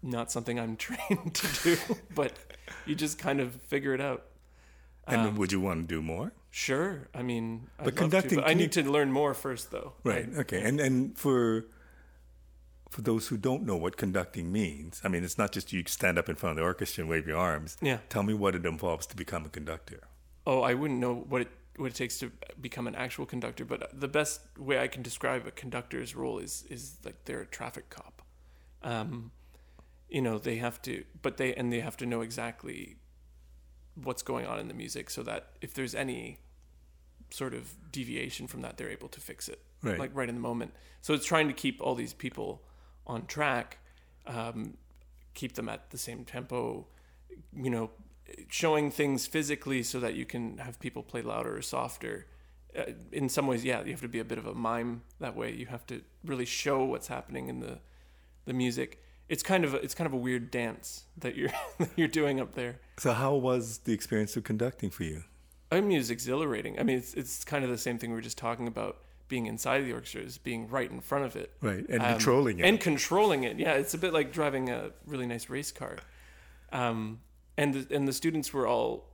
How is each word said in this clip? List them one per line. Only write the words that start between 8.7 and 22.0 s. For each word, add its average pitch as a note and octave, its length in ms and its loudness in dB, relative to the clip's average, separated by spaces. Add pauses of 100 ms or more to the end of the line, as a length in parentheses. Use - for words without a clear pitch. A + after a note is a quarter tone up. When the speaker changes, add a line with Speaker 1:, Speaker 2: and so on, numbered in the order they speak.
Speaker 2:
you D#3+ 80 6
Speaker 1:
to C#3 80 2
learn C#3+ 200 6
more C#3 220 4
first, B2+ 380 -4
though. - 220 -8 (100)
Speaker 2:
Right. G#2 320 2
Speaker 1:
I D3+ 60 0
Speaker 2:
Okay. G2 180 0
Speaker 1:
yeah. G#2+ 80 2
Speaker 2:
And, C#3 140 4
and C3 360 4
for A#2 480 6 (1300)
for - 100 -6
those A2+ 280 2
who A#2+ 80 0
don't C3 260 2
know G#2 140 2
what F2 180 0
conducting F2+ 560 0
means, E2 540 -2
I - 20 4
mean, F2+ 160 2
it's E2+ 140 -4
not G#2 160 2
just - 180 -4
you F#2 160 0
stand F2+ 320 4
up E2+ 80 2
in E2+ 80 0
front F2 160 0
of D#2 60 -2
the E2 60 2
orchestra F2+ 380 0
and D#2+ 80 -2
wave D#2+ 160 2
your D#2 120 0
arms. D#2 440 0
Speaker 1:
Yeah. C3 180 2 (100)
Speaker 2:
Tell G#2 120 0
me G#2 120 2
what G2+ 200 4
it F2 120 -2
involves E2 420 0
to - 80 -12
become E2+ 300 -4
a D#2 40 -10
conductor. D#2 520 -10 (440)
Speaker 1:
Oh, C3 160 4
I B2 120 4
wouldn't C3+ 260 0
know B2 160 2 (140)
what B2+ 140 2
it, A#2 40 -4 (300)
what C#3 140 -4
it - 40 -10
takes B2 240 -4